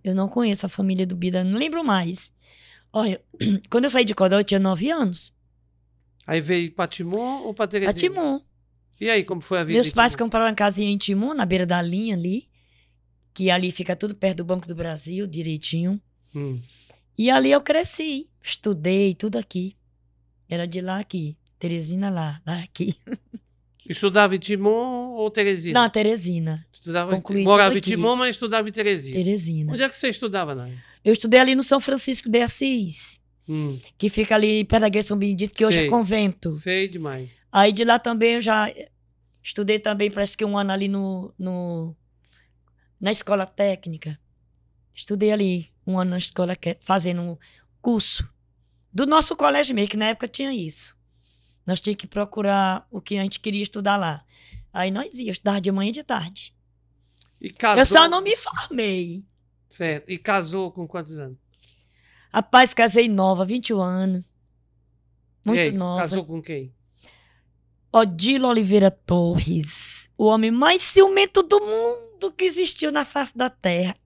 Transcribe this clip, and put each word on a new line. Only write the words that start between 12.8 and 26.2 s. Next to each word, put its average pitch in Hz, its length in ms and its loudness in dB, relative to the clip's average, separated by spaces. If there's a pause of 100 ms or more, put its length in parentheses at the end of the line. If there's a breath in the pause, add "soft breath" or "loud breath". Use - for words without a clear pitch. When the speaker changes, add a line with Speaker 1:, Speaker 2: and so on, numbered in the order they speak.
Speaker 1:
que 185 160 0
ali 180 220 2
fica 180 240 -4
tudo 208 200 -6
perto 190 220 -2
do 175 80 -8
Banco 175 220 -4
do 170 80 -10
Brasil, 165 520 -8
direitinho. 165 720 -4 (360)
Speaker 2:
Hum. 139 240 -6 (580 soft breath)
Speaker 1:
E 226 120 2
ali 262 220 4
eu 285 100 4
cresci, 311 680 -4 (120)
estudei, 190 720 0
tudo 214 220 -4
aqui. 190 380 -8 (720)
Era 170 180 -4
de 180 140 -8
lá 185 180 -4
aqui, 160 380 -8 (220)
Teresina 170 500 -4
lá, 160 360 -6
lá 170 140 -6
aqui. - 360 -6 (100)
<laughs> - 340 -14 (480)
Speaker 2:
Estudava 196 480 2
em 180 40 -2
Timon 233 760 -2
ou 214 160 -4
Teresina? 196 500 0
Speaker 1:
Não, 226 80 4
Teresina. 175 800 -2